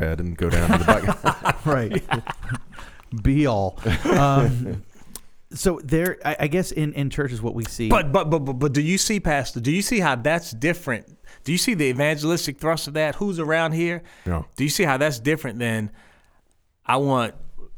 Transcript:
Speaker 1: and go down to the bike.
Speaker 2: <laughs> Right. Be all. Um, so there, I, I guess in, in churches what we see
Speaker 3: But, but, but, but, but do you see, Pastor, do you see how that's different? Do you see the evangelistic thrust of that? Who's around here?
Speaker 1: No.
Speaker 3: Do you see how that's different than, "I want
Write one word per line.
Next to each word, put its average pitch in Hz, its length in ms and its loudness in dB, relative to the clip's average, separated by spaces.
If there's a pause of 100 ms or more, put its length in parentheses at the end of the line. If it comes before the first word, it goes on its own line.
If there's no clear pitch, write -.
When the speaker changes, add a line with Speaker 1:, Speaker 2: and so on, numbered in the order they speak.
(220)
Speaker 1:
and 87 160 -4
go 85 120 0
down 85 220 4
to 185 60 6
the - 80 2
bike. 190 760 2
Speaker 2:
<laughs> - 40 -8
Right. 135 360 0 (1200)
Be 139 240 4
all. 98 320 0 (280)
Um, 131 760 4 (720)
so - 300 0
there, 160 420 2
I, 151 160 -2
I 156 60 2
guess 180 240 0
in, 151 220 -2
in 139 160 -2
churches 123 320 -2
what 110 120 -4
we 110 120 -4
see 110 240 -4
Speaker 3:
But, 151 240 2
but, 170 160 2
but, 160 100 2
but, 135 140 -4
but 135 200 0
do 147 80 2
you 175 160 0
see, 208 220 0
Pastor, 143 400 -2
do 117 120 0
you 185 100 2
see 226 180 0
how 151 160 0
that's 156 360 -2
different? 127 680 -4 (260)
Do - 80 -4
you 180 60 2
see 240 160 0
the 156 120 0
evangelistic 147 720 0
thrust 156 300 -2
of 143 60 -10
that? 156 220 0
Who's 202 220 -2
around 160 360 0
here? 170 280 0 (240)
Speaker 1:
No. 82 200 -2 (100)
Speaker 3:
Do 127 80 0
you 151 60 2
see 180 140 0
how 139 140 4
that's 143 220 0
different 127 400 -2
than, 110 320 -2 (960)
"I 127 120 4
want 131 380 2 (420)